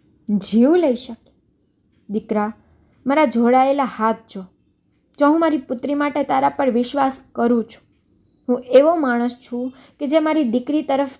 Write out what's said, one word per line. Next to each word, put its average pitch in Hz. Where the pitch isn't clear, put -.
જીવ 226
લઈ 302
શકે. -
દીકરા, 214
મારા 294
જોડાયેલા 254
હાથ 220
જો, 190
જો 285
હું 320
મારી 320
પુત્રી -
માટે 285
તારા 269
પર 277
વિશ્વાસ 254
કરું 233
છું, -
હું 247
એવો 294
માણસ 247
છું 247
કે 294
જે 302
મારી 311
દીકરી 254
તરફ 277